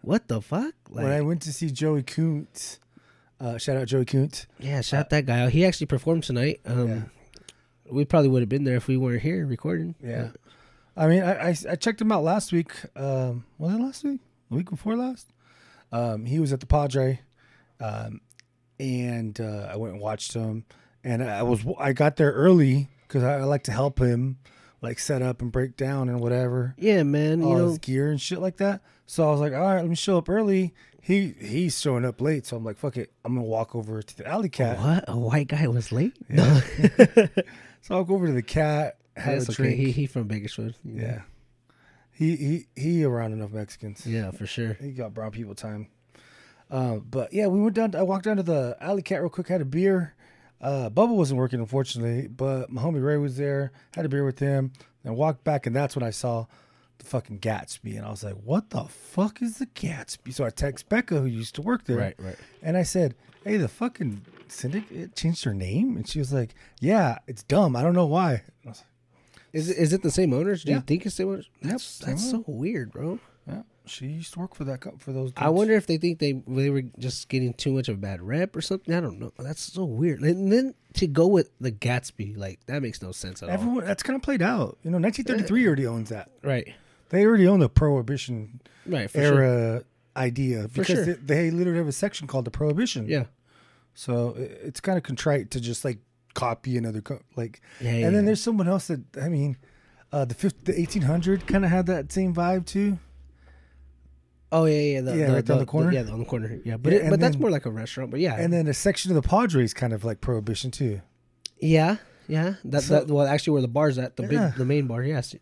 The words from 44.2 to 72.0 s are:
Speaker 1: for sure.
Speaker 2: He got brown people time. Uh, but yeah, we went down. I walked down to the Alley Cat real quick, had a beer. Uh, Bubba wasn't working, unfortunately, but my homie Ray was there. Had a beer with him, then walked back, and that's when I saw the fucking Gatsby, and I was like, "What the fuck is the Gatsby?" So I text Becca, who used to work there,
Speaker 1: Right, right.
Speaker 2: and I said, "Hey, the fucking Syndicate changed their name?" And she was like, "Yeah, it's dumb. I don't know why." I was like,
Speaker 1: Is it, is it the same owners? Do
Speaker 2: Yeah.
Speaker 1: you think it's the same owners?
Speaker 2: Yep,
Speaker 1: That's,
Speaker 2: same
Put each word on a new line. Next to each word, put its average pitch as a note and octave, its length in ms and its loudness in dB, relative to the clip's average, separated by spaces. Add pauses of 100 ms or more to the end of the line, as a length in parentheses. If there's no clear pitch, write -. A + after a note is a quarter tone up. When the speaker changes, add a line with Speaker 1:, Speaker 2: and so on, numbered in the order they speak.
Speaker 1:
for - 140 -10
sure. A2+ 340 -6
Speaker 2:
He C#3 100 -10
got A#2+ 240 -10
brown A2 160 -8
people G#2+ 240 -12
time. G#2+ 320 -10 (840)
Uh, B2+ 280 -4
but A#2+ 360 -6
yeah, G#3 140 0
we F#3+ 140 2
went G#3 160 2
down. A3+ 180 0
I E3 80 0
walked F#3+ 220 -2
down G#3+ 140 0
to F#3+ 40 -2
the C#3+ 380 0
Alley F#3+ 220 -4
Cat E3+ 180 -4
real E3+ 100 -2
quick, - 160 -8
had F3+ 140 0
a D3 40 -2
beer. F3 500 2 (460)
Uh, C3 300 -4
Bubba A3 240 4
wasn't C#3 240 2
working, B2+ 220 0
unfortunately, A#2+ 680 -2
but C3 420 -4
my A#2+ 120 -6
homie D3+ 220 -2
Ray D3 140 2
was C#3+ 180 -2
there. C#3 340 -2 (240)
Had E3+ 100 -6
a D3+ 40 -2
beer C#3 160 0
with C3+ 160 -2
him, C3+ 320 0 (320)
then A2+ 100 -6
walked C#3+ 300 -2
back, D3 220 0
and A#2+ 100 -2
that's C#3+ 180 -2
when C3 80 -4
I A#2 80 -4
saw A2+ 360 -4 (520)
the - 60 -20
fucking A2 360 -8
Gatsby, G#2+ 580 -6
and G#2+ 80 -10
I A2 40 -10
was G#2+ 140 -12
like, G2 180 -8
"What D#3 280 -2
the - 140 -6
fuck - 580 -4
is A#3 160 -6
the C4 80 -6
Gatsby?" - 640 -10
So C3 120 -4
I A#2 60 -2
text - 380 -6
Becca, G#3 320 0
who C3+ 60 0
used A2+ 300 -6
to A2+ 60 -10
work A#3+ 220 -2
there, A#2+ 140 0
Speaker 1:
Right, G2 200 -2
right. F#2+ 180 -10 (260)
Speaker 2:
and D#3+ 140 -2
I F#3 80 2
said, D#3+ 300 0 (300)
"Hey, G#3 140 0
the D3 100 0
fucking C3+ 540 -6 (260)
Syndicate E3+ 680 -8
changed E3 300 -2
their B2+ 100 -2
name?" A#2 440 -2
And G#2+ 100 -8
she D3 100 -6
was C3+ 140 -4
like, B2 220 -2 (260)
"Yeah, D#3+ 460 2
it's B2 160 -14
dumb. D3+ 340 4
I A#2+ 60 0
don't E3+ 120 4
know F3 120 4
why." D3 360 2 (220)
I - 60 -16
was - 80 -18
like, - 80 -20 (640)
Speaker 1:
Is D#3 160 -4
it, F#3 80 -2
is D#3 160 4
it F#3+ 100 2
the D#3+ 80 2
same F3 220 4
owners? E3+ 320 0
Do D3 60 -2
Speaker 2:
Yeah. C#3 80 4
Speaker 1:
you C3 60 -2
think E3 200 0
it's G3+ 120 -4
the F#3 60 -4
same F#3+ 60 -2
owners? G3 220 -8 (100)
Speaker 2:
Yep, C#3 100 -4
Speaker 1:
That's, B3+ 140 -4
Speaker 2:
same - 240 -10